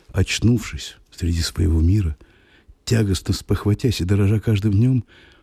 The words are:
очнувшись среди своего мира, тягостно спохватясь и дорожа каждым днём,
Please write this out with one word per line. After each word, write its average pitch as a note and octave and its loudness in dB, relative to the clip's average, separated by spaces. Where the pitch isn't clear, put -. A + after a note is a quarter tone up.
очнувшись - -2
среди E2+ -2
своего E2 0
мира, F2 2
тягостно G#2 0
спохватясь G#2 -2
и F2+ -2
дорожа G2+ 2
каждым G#2+ 0
днём, A#2+ 2